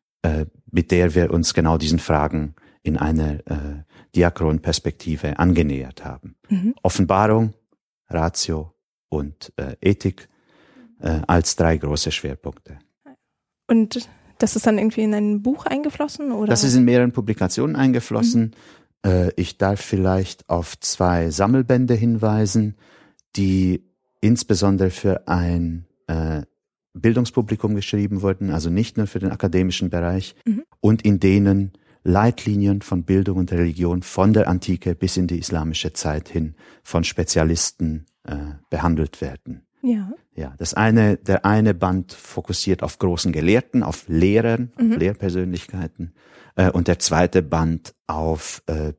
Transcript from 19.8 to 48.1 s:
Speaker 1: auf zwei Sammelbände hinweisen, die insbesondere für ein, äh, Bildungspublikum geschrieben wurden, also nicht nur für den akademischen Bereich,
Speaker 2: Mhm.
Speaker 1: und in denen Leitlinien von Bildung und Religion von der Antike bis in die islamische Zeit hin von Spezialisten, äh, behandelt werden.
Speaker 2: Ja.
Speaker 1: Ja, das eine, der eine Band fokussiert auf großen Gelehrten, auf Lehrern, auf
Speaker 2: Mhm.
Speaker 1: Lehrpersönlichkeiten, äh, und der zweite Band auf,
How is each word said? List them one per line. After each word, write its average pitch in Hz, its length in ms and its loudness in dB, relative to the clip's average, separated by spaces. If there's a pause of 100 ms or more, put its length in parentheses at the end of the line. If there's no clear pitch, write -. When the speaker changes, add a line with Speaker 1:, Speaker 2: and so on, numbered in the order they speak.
Speaker 1:
auf 85 300 -4
zwei 87 500 0
Sammelbände 123 640 2
hinweisen, 110 840 0 (580)
die 95 480 2 (380)
insbesondere 98 680 2
für - 380 -2
ein, 85 580 0 (220)
äh, 80 340 -2 (520)
Bildungspublikum 110 800 0
geschrieben 101 480 -2
wurden, 98 260 0
also 80 220 -2
nicht 101 260 -2
nur 107 80 0
für - 140 -6
den 95 100 -2
akademischen 92 640 0
Bereich, 87 420 -2 (120)
Speaker 2:
Mhm. 233 180 -2 (160)
Speaker 1:
und 107 240 2
in 98 160 4
denen 98 540 4 (300)
Leitlinien 101 800 2
von 90 220 -4
Bildung 95 340 2
und 92 140 -2
Religion 87 500 0
von 98 320 2
der 107 140 4
Antike 90 480 -2
bis 92 200 -2
in 92 120 0
die 87 100 -2
islamische 80 560 -4
Zeit 76 340 -6
hin 78 280 -6 (260)
von 82 220 -2
Spezialisten, 80 1040 -2 (160)
äh, 73 320 -10 (160)
behandelt 80 500 -2
werden. 67 400 -12 (220)
Speaker 2:
Ja. 214 280 -4 (220)
Speaker 1:
Ja, 69 240 -10
das 85 160 -8
eine, 110 440 4
der - 280 0
eine 107 280 4
Band 92 400 -2
fokussiert - 720 -4
auf - 160 -8
großen 87 320 -2
Gelehrten, 92 520 2
auf - 240 -8
Lehrern, 113 680 2
auf 247 80 -2
Speaker 2:
Mhm. 226 100 4
Speaker 1:
Lehrpersönlichkeiten, 90 1200 -4 (420)
äh, 92 140 4
und 87 180 0
der 87 120 2
zweite 87 420 2
Band 80 540 -2 (100)
auf, 80 600 -6